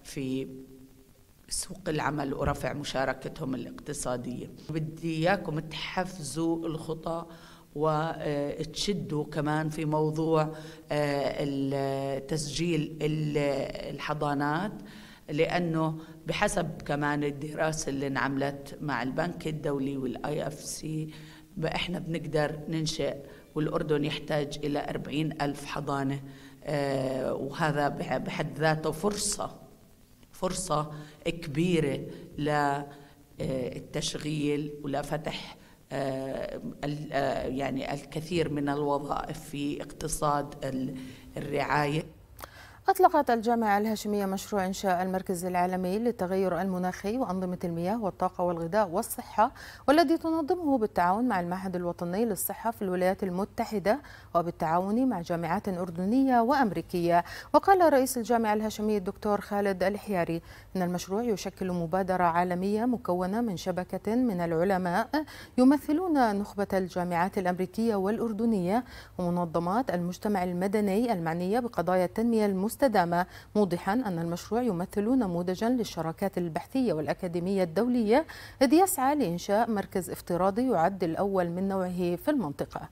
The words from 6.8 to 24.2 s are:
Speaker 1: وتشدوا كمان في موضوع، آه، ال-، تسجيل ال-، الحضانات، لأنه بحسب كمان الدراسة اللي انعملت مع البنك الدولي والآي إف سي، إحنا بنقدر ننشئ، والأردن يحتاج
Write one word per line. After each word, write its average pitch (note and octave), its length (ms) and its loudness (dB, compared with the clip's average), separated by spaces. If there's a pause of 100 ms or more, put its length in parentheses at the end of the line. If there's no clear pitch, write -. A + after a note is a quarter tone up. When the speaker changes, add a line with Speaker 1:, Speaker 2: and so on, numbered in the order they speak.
Speaker 1:
وتشدوا D3+ 1500 -2
كمان D3+ 440 0
في D#3 160 -4
موضوع، D#3 580 2 (500)
آه، C#3+ 420 0 (100)
ال-، C#3 840 -2
تسجيل D#3 760 -2
ال-، D3 920 -2
الحضانات، D3 800 0 (560)
لأنه D#3+ 720 2 (280)
بحسب F#3 560 0
كمان D3 420 0
الدراسة D3+ 680 -2
اللي C#3 160 -2
انعملت C#3 760 -2
مع C3+ 220 -2
البنك D#3 440 -4
الدولي C#3+ 500 -2
والآي B2+ 500 -4
إف D3 140 -8
سي، D#3 500 -6 (540)
إحنا - 340 -2
بنقدر D3+ 600 -2 (100)
ننشئ، D#3 480 -2 (380)
والأردن D3+ 500 0
يحتاج D3+ 600 -2